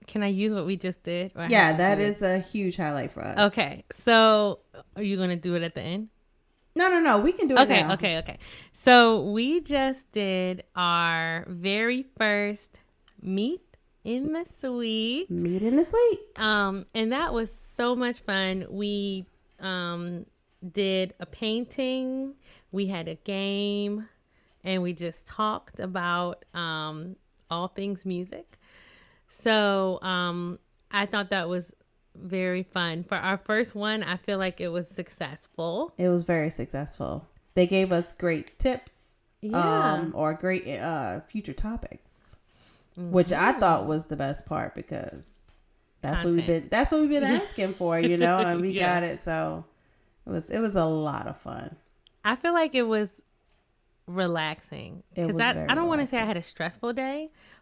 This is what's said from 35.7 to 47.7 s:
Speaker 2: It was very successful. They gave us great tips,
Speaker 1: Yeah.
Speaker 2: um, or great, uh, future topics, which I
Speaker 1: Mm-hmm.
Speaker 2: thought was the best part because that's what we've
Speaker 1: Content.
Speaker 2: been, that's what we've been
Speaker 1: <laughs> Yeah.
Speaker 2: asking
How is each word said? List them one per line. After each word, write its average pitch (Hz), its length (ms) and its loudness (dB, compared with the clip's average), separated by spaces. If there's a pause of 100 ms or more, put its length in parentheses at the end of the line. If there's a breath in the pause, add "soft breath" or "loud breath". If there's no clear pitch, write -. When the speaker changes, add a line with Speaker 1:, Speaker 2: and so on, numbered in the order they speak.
Speaker 2:
It 180 100 2
was 175 160 4
very 165 260 0
successful. - 800 -8 (260)
They 180 120 6
gave 190 260 2
us 175 220 0
great 165 440 -4
tips, - 320 0 (520)
Speaker 1:
Yeah. 160 520 2
Speaker 2:
um, 165 200 -2
or 156 180 0
great, 185 340 -2 (120)
uh, 131 420 -4
future - 320 -10
topics, - 840 -10 (600 soft breath)
which 175 380 4
I 180 160 4
Speaker 1:
Mm-hmm. 269 100 -2
Speaker 2:
thought 160 260 4
was 156 200 -2
the 147 100 -6
best 139 300 -4
part - 280 -4
because - 760 -14 (500)
that's 170 240 -2
what 175 100 2
we've 165 100 4
Speaker 1:
Content. 165 200 2
Speaker 2:
been, - 60 -16
that's 240 200 2
what 311 120 4
we've 294 80 4
been 285 120 2
Speaker 1:
<laughs> - 20 2
Yeah. 269 160 4
Speaker 2:
asking 196 340 -4